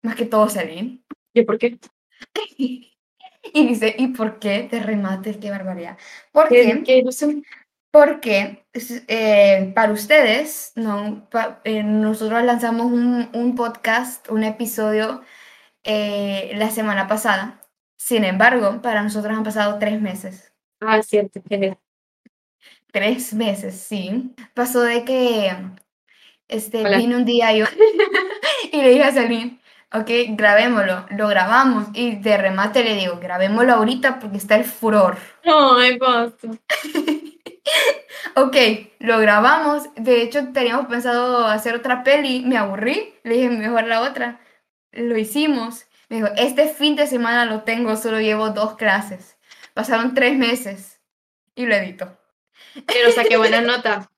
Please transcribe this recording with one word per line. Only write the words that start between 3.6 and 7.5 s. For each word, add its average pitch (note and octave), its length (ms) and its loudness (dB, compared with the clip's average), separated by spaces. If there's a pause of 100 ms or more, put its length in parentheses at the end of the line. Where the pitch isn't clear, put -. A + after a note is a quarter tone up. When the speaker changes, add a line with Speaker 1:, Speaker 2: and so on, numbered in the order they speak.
Speaker 1:
dice, A3 300 -2
"¿Y B3+ 120 0
por A3 300 -6
qué G#3 300 -4
te A#3 100 -6
remates? G3+ 580 -6
Qué G#3 140 -12
barbaridad". F#3 460 -10 (340)
¿Por D#4 180 4
Speaker 2:
¿Qué, A#3+ 140 6
Speaker 1:
qué? A#3 200 2
Speaker 2:
qué C4 200 6
pasó? B3+ 240 -4 (640)